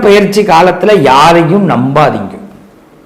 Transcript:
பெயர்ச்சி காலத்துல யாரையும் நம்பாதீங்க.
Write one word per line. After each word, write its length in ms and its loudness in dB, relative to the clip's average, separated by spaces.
பெயர்ச்சி 360 2
காலத்துல 460 2
யாரையும் 640 2
நம்பாதீங்க. 600 -2